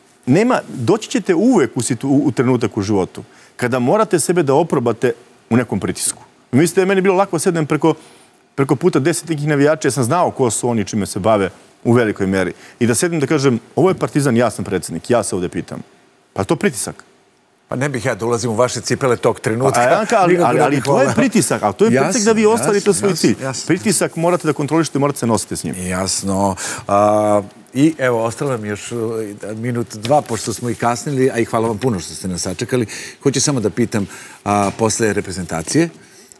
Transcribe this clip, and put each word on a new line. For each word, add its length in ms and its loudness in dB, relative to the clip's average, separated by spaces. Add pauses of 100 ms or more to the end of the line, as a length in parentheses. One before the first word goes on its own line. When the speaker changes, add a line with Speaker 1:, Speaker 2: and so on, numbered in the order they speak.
(260)
Speaker 1:
nema, 420 2
doći 420 -2
ćete 240 0
uvek 420 2
u 60 -2
situ-, 260 -4
u, 180 4
u 60 2
trenutak 440 0
u 60 0
životu 400 -2 (340)
kada 220 -2
morate 420 2
sebe 220 0
da 120 2
oprobate 580 0 (380)
u 60 2
nekom 240 0
pritisku. 420 -4 (300)
Mislite 280 4
da 20 4
je 40 2
meni 140 2
bilo 140 2
lako 240 0
sednem 280 0
preko, 280 2 (600)
preko 220 0
puta 220 0
deset 300 -2
nekih 180 -4
navijača, 420 2
ja 40 2
sam 120 0
znao 260 0
ko 200 0
su 180 -2
oni, 160 0
čime 220 -4
se 120 -10
bave 320 2 (340)
u 80 4
velikoj 340 2
meri. 260 0 (280)
I 60 2
da 80 2
sednem 260 0
da 60 2
kažem, 320 2 (180)
„Ovo 140 4
je 40 0
Partizan, 420 0
ja 140 4
sam 140 -8
predsednik, 460 -6
ja 120 4
se 120 -6
ovde 140 -4
pitam.” 340 -10 (500)
Pa 120 -4
to 120 0
pritisak. 480 -4 (640)
Speaker 2:
Pa 80 -6
ne 120 -2
bih 160 -6
ja 100 0
da 120 -6
ulazim 240 -2
u 40 -4
vaše 260 0
cipele 360 0
tog 240 0
trenutka. 340 0
Speaker 1:
Pa, 60 2
a 100 4
ja 60 4
vam 100 0
ka-, 120 0
ali, 140 4
Speaker 2:
Nikako 160 2
Speaker 1:
ali, 100 2
Speaker 2:
ne 60 4
Speaker 1:
ali 120 2
Speaker 2:
bih 80 -2
Speaker 1:
to 60 0
je 60 4
Speaker 2:
voleo. 180 2
Speaker 1:
pritisak, 480 2
ali 120 0
to 100 2
je 80 4
Speaker 2:
Jasno, 120 4
Speaker 1:
pritisak 220 0
da 60 4
vi 140 4
ostvarite 440 2
Speaker 2:
jasno, 20 4
Speaker 1:
svoj 180 0
Speaker 2:
jasno, 180 2
Speaker 1:
cilj. 160 0
Speaker 2:
jasno. 220 -8
Speaker 1:
Pritisak 500 0
morate 300 0
da 60 2
kontrolišete, 460 -2
morate 200 0
se 80 -2
nositi 300 0
s 80 -8
njim. 140 -6
Speaker 2:
Jasno. 800 -2 (320)
A, 540 4 (320)
i 240 2
evo, 260 0
ostalo 260 -4
nam 140 -4
još, 280 -6
uh, 80 -4 (560)
minut, 400 -6
dva, 260 0
pošto 300 -6
smo 180 -6
i 40 -4
kasnili, 560 0
a 80 -2
i 60 0
hvala 240 -2
vam 100 -4
puno 220 -2
što 140 -12
ste 140 -10
nas 140 -6
sačekali. 440 -4 (360)
Hoću 180 0
samo 200 0
da 100 0
pitam, 360 -2 (380)
a, 340 2
posle 340 0
reprezentacije, 760 -2 (520)